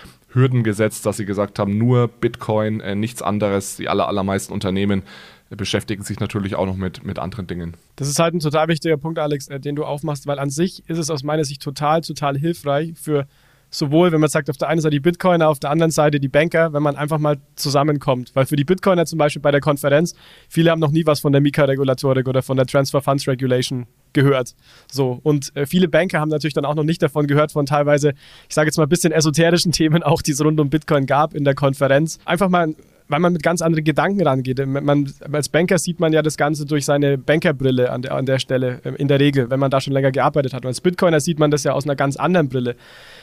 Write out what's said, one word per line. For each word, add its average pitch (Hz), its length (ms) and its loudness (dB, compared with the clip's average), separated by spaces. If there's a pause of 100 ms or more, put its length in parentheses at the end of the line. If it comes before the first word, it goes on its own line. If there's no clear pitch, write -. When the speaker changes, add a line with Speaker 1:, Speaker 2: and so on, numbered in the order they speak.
(280)
Speaker 1:
Hürden 127 360 2
gesetzt, 107 420 -2
dass 101 100 -2
sie 107 80 -8
gesagt 98 340 -4
haben, 101 200 0
nur 120 300 2
Bitcoin, 110 720 -4
äh, 98 140 -6
nichts 113 280 -6
anderes. 101 540 -2
Die - 120 -8
aller-, 98 180 0
allermeisten 98 460 -4
Unternehmen 98 500 -2 (460)
beschäftigen 101 540 -6
sich 98 180 -8
natürlich 101 360 -4
auch 95 100 0
noch 95 100 -4
mit, 95 300 -8
mit 98 120 -8
anderen 90 280 -10
Dingen. 85 280 -10 (200)
Speaker 2:
Das 135 120 -8
ist 147 120 -6
halt 165 160 0
ein 175 60 -2
total 156 280 0
wichtiger 160 300 0
Punkt, 160 200 -6
Alex, 147 300 -4
äh, 139 120 -12
den 143 160 -6
du 151 80 -4
aufmachst, 147 420 -6
weil 143 120 -4
an 139 120 -4
sich 170 380 -4
ist 165 100 -4
es 151 100 -4
aus 143 140 -4
meiner 151 220 -2
Sicht 139 180 -10
total, 147 400 -2
total 143 340 -4
hilfreich 156 640 -4
für 143 260 -2 (420)
sowohl, 160 440 2
wenn 156 80 2
man 151 100 4
sagt, 156 180 -2
auf 147 80 -4
der 147 120 -4
einen 160 120 0
Seite 151 120 0
die 147 80 0
Bitcoiner, 175 480 2
auf 151 100 0
der 143 120 -6
anderen 160 200 2
Seite 147 300 2
die 135 80 -2
Banker, 165 440 2
wenn 147 100 0
man 147 140 0
einfach 147 220 -2
mal 147 200 0 (180)
zusammenkommt. 139 800 0
Weil 135 120 2
für 151 100 -2
die 143 80 2
Bitcoiner 180 420 2
zum 165 120 -8
Beispiel 147 240 0
bei 147 80 2
der 143 100 4
Konferenz, 147 540 2 (340)
viele 165 220 4
haben 160 100 0
noch 147 120 2
nie 160 120 2
was 151 160 2
von 147 120 0
der 139 80 4
Mika-Regulatorik 135 880 0
oder 131 140 0
von 131 140 -4
der 131 100 2
Transfer 139 360 0
Funds 139 240 -2
Regulation 127 600 -2 (260)
gehört. 135 420 2 (360)
So. 127 340 -2
Und, 147 320 0
äh, 139 100 -2
viele 180 220 2
Banker 160 320 2
haben 151 100 -2
natürlich 151 240 -2
dann 143 100 -2
auch 147 120 -2
noch 156 80 0
nicht 160 180 0
davon 147 240 0
gehört, 147 260 2
von 147 140 -2
teilweise, 147 480 2 (340)
ich - 60 -10
sage 151 140 2
jetzt 147 100 -4
mal, 160 60 6
ein 139 40 0
bisschen 165 240 2
esoterischen 160 600 2
Themen 160 300 2
auch, 151 200 2
die - 80 -4
es 143 120 -2
rund 156 180 2
um 143 100 2
Bitcoin 147 340 0
gab 143 300 0
in 151 100 -4
der 139 100 2
Konferenz. 139 720 0
Einfach 180 240 0
mal, 170 260 2 (340)
weil 147 120 0
man 175 140 4
mit 160 80 -4
ganz 170 200 0
anderen 160 220 0
Gedanken 160 380 2
rangeht. 131 440 0
Man, 143 460 0 (180)
als 143 180 -4
Banker 175 300 2
sieht 170 220 -6
man 160 120 2
ja 156 100 4
das 151 140 -2
Ganze 151 300 -2
durch 143 180 -2
seine 143 340 2
Bankerbrille 131 720 2
an 123 100 -6
der, 139 120 -6
an 135 120 -2
der 131 120 2
Stelle, 127 460 -2
ähm, 131 120 -8
in 143 120 -2
der 139 120 4
Regel, 139 300 2
wenn 131 100 0
man 135 100 2
da 131 120 0
schon 139 100 -4
länger 135 200 2
gearbeitet 135 420 0
hat. 127 100 -10
Und 127 40 -4
als 123 120 -6
Bitcoiner 175 400 2
sieht 151 180 -4
man 151 120 4
das 147 140 0
ja 139 80 0
aus 135 120 -2
einer 143 120 -2
ganz 139 200 0
anderen 160 320 2
Brille. 123 280 -4 (460)